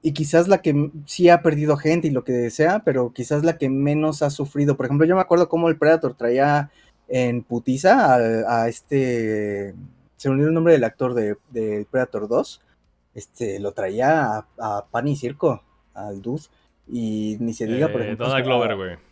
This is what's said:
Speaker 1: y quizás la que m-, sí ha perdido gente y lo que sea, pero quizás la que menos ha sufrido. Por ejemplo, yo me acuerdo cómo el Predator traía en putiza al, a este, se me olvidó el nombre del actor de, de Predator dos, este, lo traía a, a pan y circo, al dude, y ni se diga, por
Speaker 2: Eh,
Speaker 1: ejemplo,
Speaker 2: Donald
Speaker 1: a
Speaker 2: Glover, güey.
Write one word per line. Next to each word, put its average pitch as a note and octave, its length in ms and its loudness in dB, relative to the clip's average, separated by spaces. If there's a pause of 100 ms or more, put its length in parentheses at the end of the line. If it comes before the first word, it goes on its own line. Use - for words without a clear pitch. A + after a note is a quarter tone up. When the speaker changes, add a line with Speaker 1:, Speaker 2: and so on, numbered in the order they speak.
Speaker 1:
y D3+ 120 -2
quizás E3 340 2
la G3+ 140 4
que D#3+ 100 0
m-, D3 200 0 (140)
sí F3 240 4
ha E3+ 120 6
perdido D3+ 360 0
gente D#3+ 300 0
y D3 40 0
lo B2+ 120 -2
que A#2+ 260 -2
sea, E3+ 340 0
pero B2+ 300 0
quizás D3 300 -2
la E3 140 0
que C3+ 120 -2
menos D3 520 0
ha D3 80 0
sufrido. C#3+ 480 -2
Por B2+ 80 -2
ejemplo, C#3+ 220 2
yo F#3 80 4
me F#3 60 2
acuerdo E3+ 280 2
cómo E3 200 0
el D#3 80 0
Predator D3+ 380 2
traía C#3+ 540 0 (380)
en B2 360 -2
putiza C3+ 680 2
al, A2+ 340 2
a A#2 220 0
este, G#2+ 1040 -4 (440)
se C#3 120 -4
me C3+ 60 2
olvidó D3 140 2
el D#3+ 40 2
nombre E3 200 4
del C3 100 4
actor B2 300 -2
de, G#2+ 220 0 (160)
de G#2+ 380 -4
Predator A#2+ 380 -4
dos, B2+ 340 -2 (520)
este, G2+ 460 -8
lo G2+ 140 -6
traía A2+ 640 0
a, G#2+ 100 -12 (120)
a G#2 300 -6
pan A#2+ 180 -4
y C#3+ 80 0
circo, C#3 480 -4 (300)
al G2+ 280 -12
dude, B2 220 -8 (440)
y G#2+ 520 -6
ni A#2 140 -4
se A2+ 140 -8
diga, B2+ 220 0
por A#2+ 120 -4
Speaker 2:
Eh, A2 40 -4
Speaker 1:
ejemplo, G#2+ 220 -6
Speaker 2:
Donald C3 160 0
Speaker 1:
a - 40 -4
Speaker 2:
Glover, A#2+ 280 0
güey. F#2 220 -10 (140)